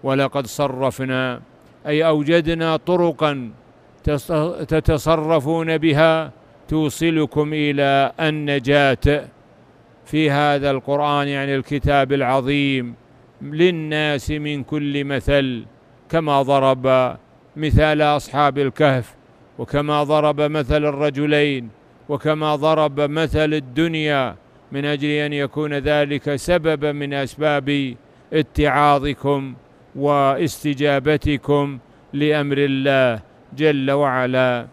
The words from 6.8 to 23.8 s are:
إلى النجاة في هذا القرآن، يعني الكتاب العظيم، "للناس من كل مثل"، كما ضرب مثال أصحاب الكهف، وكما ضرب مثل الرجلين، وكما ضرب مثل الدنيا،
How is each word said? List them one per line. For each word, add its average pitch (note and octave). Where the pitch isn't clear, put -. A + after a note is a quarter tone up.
إلى C#3
النجاة C#3+
في D#3
هذا C#3+
القرآن، C#3+
يعني C#3
الكتاب C#3
العظيم، C3+
"للناس D3+
من D3
كل C#3+
مثل"، C3+
كما D3+
ضرب C3
مثال D3+
أصحاب C#3+
الكهف، C3+
وكما D3
ضرب D3+
مثل D3+
الرجلين، D3
وكما D3+
ضرب D3+
مثل D3+
الدنيا، D3